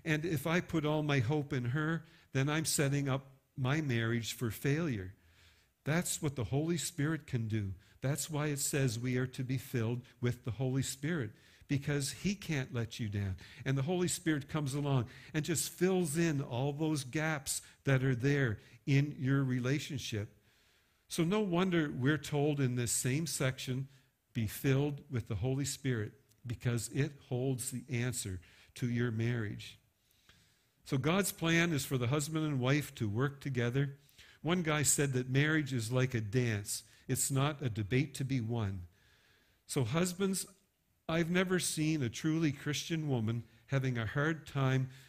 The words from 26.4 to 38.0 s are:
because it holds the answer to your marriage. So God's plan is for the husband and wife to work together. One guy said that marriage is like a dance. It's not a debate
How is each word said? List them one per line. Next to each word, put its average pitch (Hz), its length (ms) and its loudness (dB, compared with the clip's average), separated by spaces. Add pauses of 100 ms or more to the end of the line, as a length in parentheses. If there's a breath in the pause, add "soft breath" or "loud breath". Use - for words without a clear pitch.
because 120 420 -2
it 143 240 -2 (180)
holds 127 400 -2
the 120 200 -8
answer 117 500 -2 (340 loud breath)
to 123 160 -2
your 120 220 0
marriage. 113 640 -4 (1080 soft breath)
So 143 140 0
God's 180 340 0
plan 165 400 2
is 135 140 0
for 139 100 -2
the 120 120 0
husband 156 360 0
and 143 160 0
wife 139 360 2
to 113 120 -2
work 131 320 -2
together. 135 560 0 (460 loud breath)
One 175 200 2
guy 151 200 2
said 139 320 2
that 127 160 0
marriage 147 420 4
is 113 180 -2
like 127 220 2
a 117 80 0
dance. 110 640 -2 (260 loud breath)
It's 131 220 0
not 139 320 0
a 127 80 0
debate 107 460 0